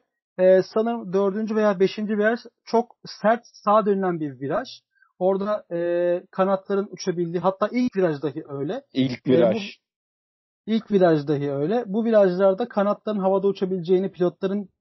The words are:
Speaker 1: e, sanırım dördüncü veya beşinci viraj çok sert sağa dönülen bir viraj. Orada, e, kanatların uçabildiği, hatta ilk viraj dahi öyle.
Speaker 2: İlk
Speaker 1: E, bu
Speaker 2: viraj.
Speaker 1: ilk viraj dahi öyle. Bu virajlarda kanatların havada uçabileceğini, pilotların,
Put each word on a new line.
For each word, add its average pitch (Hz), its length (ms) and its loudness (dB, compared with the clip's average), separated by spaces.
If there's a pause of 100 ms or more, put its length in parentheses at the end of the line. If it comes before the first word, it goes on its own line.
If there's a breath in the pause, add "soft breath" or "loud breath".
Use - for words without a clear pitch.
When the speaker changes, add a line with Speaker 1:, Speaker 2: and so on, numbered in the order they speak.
(380)
Speaker 1:
e, 185 240 6
sanırım 220 500 -4
dördüncü 202 440 -2
veya 208 240 0
beşinci 202 380 -2
viraj 220 200 0 (260)
çok 233 320 -2 (260)
sert 233 220 2
sağa 208 420 0
dönülen 190 340 0
bir 139 200 -8
viraj. 175 280 -4 (500)
Orada, 196 540 0
e, 170 60 -4 (520)
kanatların 196 600 -2
uçabildiği, 175 500 -4
hatta 190 320 0
ilk 247 240 -2
viraj 160 260 0
dahi 156 260 -6
öyle. 147 340 -8 (100)
Speaker 2:
İlk 127 340 -2
Speaker 1:
E, 139 40 2
bu - 60 -
Speaker 2:
viraj. - 200 4 (1080)
Speaker 1:
ilk 214 240 -2
viraj 165 380 4
dahi 143 240 -2
öyle. 175 340 -2
Bu 214 180 -2
virajlarda 196 640 2
kanatların 208 500 -2
havada 190 280 2
uçabileceğini, 190 680 0
pilotların, 185 560 -2 (120)